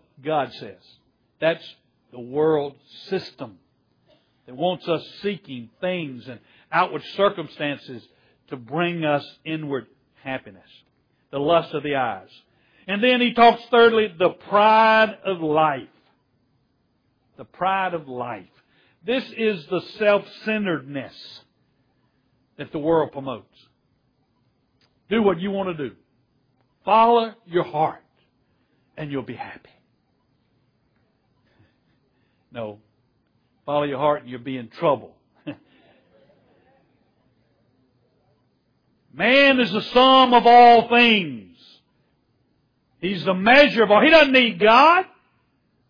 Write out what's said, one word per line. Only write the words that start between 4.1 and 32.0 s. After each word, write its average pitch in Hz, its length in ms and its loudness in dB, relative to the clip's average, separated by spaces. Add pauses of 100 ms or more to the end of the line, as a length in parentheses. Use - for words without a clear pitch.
that 127 100 -20
wants 170 320 -6
us 156 160 -4 (200)
seeking 139 480 -10 (100)
things 147 460 -10
and 120 120 -18 (320)
outward 160 320 -2 (120)
circumstances 147 920 -4 (420)
to 143 80 -12
bring 160 480 -6
us 147 200 -2 (200)
inward 147 420 -8 (340)
happiness. 127 480 -14 (640)
The 139 80 -8
lust 160 340 0
of 143 80 -6
the 143 140 -6
eyes. 110 340 -6 (560)
And 202 160 -8
then 247 200 2
he 240 120 0
talks 233 380 4
thirdly, 226 480 4
the 180 120 2
pride 220 920 2
of 185 160 -6
life. 151 480 -2 (1500)
The 127 80 -20
pride 190 480 -6
of 151 160 -12
life. 120 420 -12 (540)
This 247 180 -4 (140)
is 214 300 -4
the 175 120 -6 (180)
self-centeredness 190 1400 -6 (1160)
that - 160 -16
the 160 60 -10
world 156 340 -2
promotes. 131 540 -14 (1500)
Do 226 80 2
what 185 180 0
you 196 120 -8
want 190 260 -8
to 135 120 -10
do. 95 60 -18 (880)
Follow 226 520 2 (100)
your 170 200 -4
heart, - 360 -6 (960)
and 151 140 -12
you'll 139 100 -6
be 170 140 -14
happy. - 340 -18 (2750)